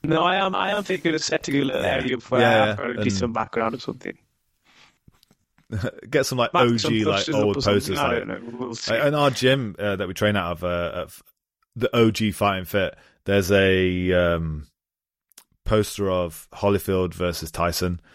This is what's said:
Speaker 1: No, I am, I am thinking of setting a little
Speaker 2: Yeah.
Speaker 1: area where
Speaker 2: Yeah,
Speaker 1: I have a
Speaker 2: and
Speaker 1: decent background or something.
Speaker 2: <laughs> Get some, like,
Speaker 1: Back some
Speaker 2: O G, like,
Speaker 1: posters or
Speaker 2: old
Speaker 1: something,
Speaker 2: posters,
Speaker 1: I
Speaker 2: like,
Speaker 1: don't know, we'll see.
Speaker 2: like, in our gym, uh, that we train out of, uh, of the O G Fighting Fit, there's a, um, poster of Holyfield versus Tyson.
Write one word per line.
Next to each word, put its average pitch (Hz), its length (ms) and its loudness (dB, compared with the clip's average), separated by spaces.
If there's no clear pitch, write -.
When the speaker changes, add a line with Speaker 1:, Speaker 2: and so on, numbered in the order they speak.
Speaker 1:
No, 160 200 0
I 180 140 2
am, 190 180 0
I 190 180 -2
am 208 120 -2
thinking 170 300 -2
of 156 100 -2
setting 139 320 -4
a 139 80 2
little 135 180 -2
Speaker 2:
Yeah. - 120 0
Speaker 1:
area 127 220 -2
where 127 120 2
Speaker 2:
Yeah, 117 220 6
Speaker 1:
I 107 40 4
have 104 120 -2
a 98 120 -8
Speaker 2:
and 104 140 -4
Speaker 1:
decent 104 280 -2
background 110 420 -2
or 127 60 -10
something. - 380 -10
Speaker 2:
<laughs> 110 80 -4
Get 139 160 2
some, 131 100 -4
like, 120 160 2
Speaker 1:
Back 131 140 4
some 120 80 4
Speaker 2:
O - 20 2
G, 110 280 2
like, 98 120 2
Speaker 1:
posters 98 180 -2
or 107 100 2
Speaker 2:
old 101 180 2
Speaker 1:
something, 104 180 4
Speaker 2:
posters, - 180 -4
Speaker 1:
I 143 100 0
Speaker 2:
like, - 180 -2
Speaker 1:
don't - 20 -10
know, - 60 -14
we'll - 160 -8
see. - 180 -6
Speaker 2:
like, 117 120 0
in 147 100 2
our 143 160 4
gym, 127 480 0
uh, 101 180 -2
that 95 100 -4
we 92 60 -8
train 104 240 2
out 87 160 -2
of, 85 120 -8
uh, 87 300 -2
of - 280 -10
the 120 200 -2
O 113 140 6
G 107 220 -2
Fighting 95 340 -2
Fit, 95 300 -2
there's 98 260 2
a, 92 600 4
um, 82 540 0
poster 101 460 0
of 90 420 -4
Holyfield 92 640 0
versus 87 360 -4
Tyson. 87 480 -2